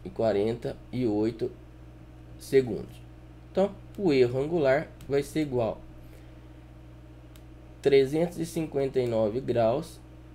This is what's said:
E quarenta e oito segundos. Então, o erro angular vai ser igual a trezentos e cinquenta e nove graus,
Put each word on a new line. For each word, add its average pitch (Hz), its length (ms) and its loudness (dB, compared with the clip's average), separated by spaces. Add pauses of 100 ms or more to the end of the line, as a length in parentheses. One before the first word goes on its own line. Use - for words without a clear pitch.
E 92 60 -10
quarenta 113 640 0 (160)
e 123 160 0
oito 110 420 0 (880)
segundos. 123 600 0 (520)
Então, 196 220 2 (260)
o 190 140 2
erro 127 300 4
angular 151 480 2 (180)
vai 139 160 2
ser 156 200 -2
igual 120 360 -2
a - 20 -18 (2000)
trezentos 139 560 4
e 165 80 -4
cinquenta 139 540 -2
e 123 80 0
nove 110 320 0
graus, 123 600 0 (340)